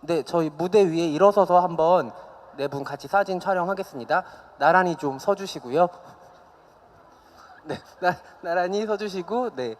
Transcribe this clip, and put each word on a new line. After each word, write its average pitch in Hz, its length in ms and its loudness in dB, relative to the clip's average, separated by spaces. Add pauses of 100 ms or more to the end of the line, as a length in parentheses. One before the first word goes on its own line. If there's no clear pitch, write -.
네, 165 180 0
저희 165 260 -2
무대 180 340 2
위에 165 240 0
일어서서 180 540 4
한번 165 500 2 (460)
네 139 100 -4
분 139 160 -8
같이 143 240 -12
사진 190 320 -2
촬영하겠습니다. 180 840 -4 (360)
나란히 170 360 4
좀 139 220 -4
서주시고요. 180 720 -2 (1800)
네, 151 140 -10 (220)
나-, 180 180 -2 (240)
나란히 180 440 -2
서주시고, 208 720 -6
네. 120 240 -6